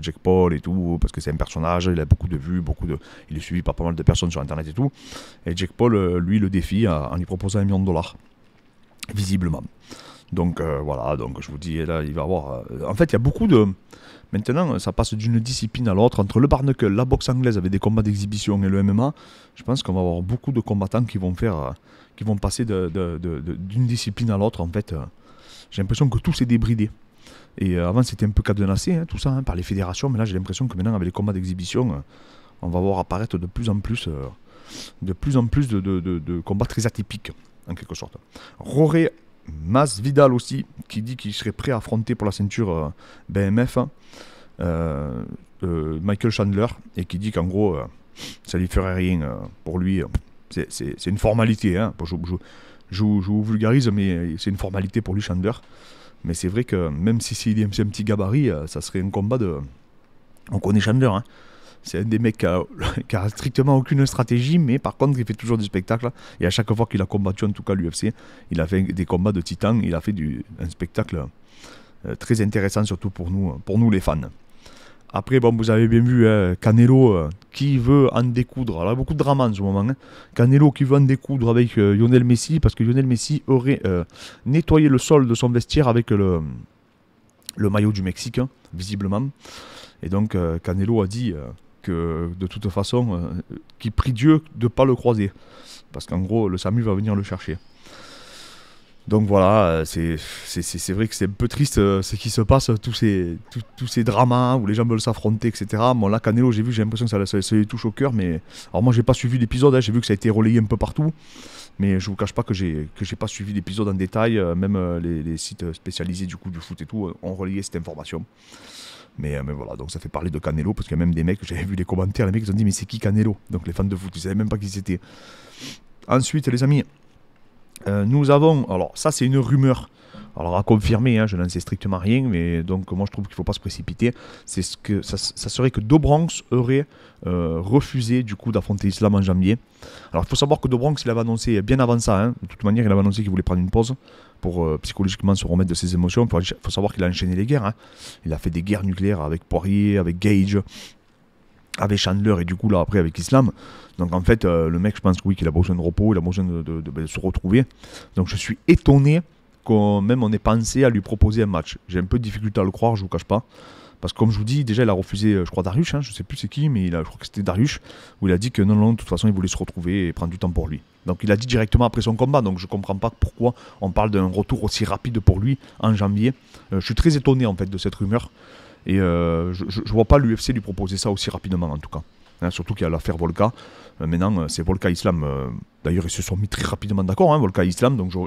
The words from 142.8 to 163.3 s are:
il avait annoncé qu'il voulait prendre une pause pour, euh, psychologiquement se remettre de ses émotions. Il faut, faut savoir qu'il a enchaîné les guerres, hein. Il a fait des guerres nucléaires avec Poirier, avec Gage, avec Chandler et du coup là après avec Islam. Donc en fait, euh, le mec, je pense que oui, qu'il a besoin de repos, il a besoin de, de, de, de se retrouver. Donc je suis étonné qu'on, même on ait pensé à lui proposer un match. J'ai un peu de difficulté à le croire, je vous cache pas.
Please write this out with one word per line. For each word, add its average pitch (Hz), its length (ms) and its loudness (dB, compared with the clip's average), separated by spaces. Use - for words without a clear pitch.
il 101 60 4
avait 98 100 6
annoncé 101 200 2
qu'il 101 80 -2
voulait 92 140 0
prendre 90 180 2
une 92 80 0
pause 113 240 2
pour, 87 260 -2
euh, 78 160 0
psychologiquement 95 540 0
se 95 100 -2
remettre 87 240 2
de 85 60 -2
ses 90 180 -2
émotions. 90 320 2
Il 113 40 -2
faut, 85 100 0
faut - 100 -8
savoir 101 220 -2
qu'il 95 100 -2
a 90 40 2
enchaîné 90 280 -2
les 98 100 0
guerres, 131 200 0
hein. 107 80 -2
Il 78 80 -2
a 76 40 -4
fait 87 120 -4
des 85 120 -4
guerres 98 220 -2
nucléaires 95 380 0
avec 78 220 -4
Poirier, 101 540 2
avec 87 220 0
Gage, 101 400 4
avec 101 200 0
Chandler 101 440 2
et 87 40 -2
du 90 100 -2
coup 107 140 0
là 95 100 4
après 92 200 2
avec 82 200 0
Islam. 131 320 4
Donc 87 120 -2
en 90 100 0
fait, 113 220 4
euh, 82 260 4
le 85 100 0
mec, 104 160 0
je - 60 -16
pense 90 200 2
que - 60 -2
oui, 98 80 4
qu'il 82 120 -2
a 78 40 0
besoin 87 240 2
de 87 60 -2
repos, 104 340 2
il - 20 2
a 85 40 0
besoin 90 220 0
de, 85 200 -2
de, 80 180 -6
de, 78 80 -10
de 78 160 -6
se - 140 -8
retrouver. 107 460 2
Donc 92 120 0
je - 80 -6
suis - 220 -6
étonné 147 540 6
qu'on, 104 380 4
même 120 220 2
on 107 100 0
ait 104 60 0
pensé 113 440 2
à 127 60 6
lui 104 120 0
proposer 107 420 2
un 104 40 0
match. 82 300 -4
J'ai 92 120 -4
un 90 60 -2
peu 123 120 0
de 120 60 -2
difficulté 107 360 -4
à 98 40 4
le 95 80 0
croire, 113 240 0
je 98 80 -4
vous 92 40 -8
cache 87 160 -6
pas. 104 200 -2